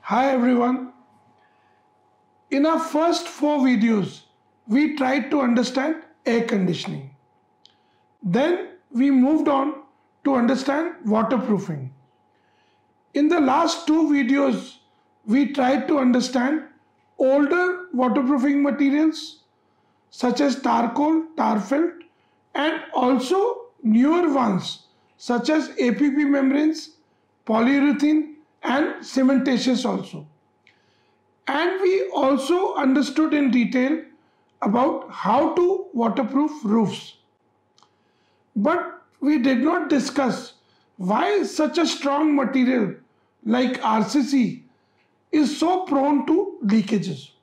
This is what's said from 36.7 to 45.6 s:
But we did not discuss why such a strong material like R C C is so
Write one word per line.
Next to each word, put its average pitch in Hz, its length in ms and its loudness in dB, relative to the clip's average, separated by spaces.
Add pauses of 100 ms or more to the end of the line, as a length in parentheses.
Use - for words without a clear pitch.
But 330 440 -2 (200)
we 294 180 2
did 247 220 2
not 320 260 0
discuss 269 680 -2 (420)
why 294 460 0
such - 340 -2
a 320 100 2
strong 285 480 -2
material 247 600 0 (500)
like 247 360 0
R 220 220 0
C 262 200 0
C 240 400 0 (680)
is 302 260 2
so 359 280 0